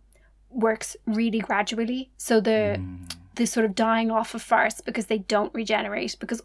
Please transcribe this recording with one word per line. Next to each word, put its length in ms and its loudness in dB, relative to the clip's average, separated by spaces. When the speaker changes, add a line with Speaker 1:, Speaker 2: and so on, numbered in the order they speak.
Speaker 1:
works 460 0
really 340 0
gradually. 760 -2
So 220 4
the, 400 2
Speaker 2:
Mm. 320 -10
Speaker 1:
the 100 2
sort 200 2
of 100 0
dying 360 2
off 220 0
of 80 -8
forests 400 2
because 260 -4
they 120 0
don't 340 0
regenerate, 640 -2
because 260 -6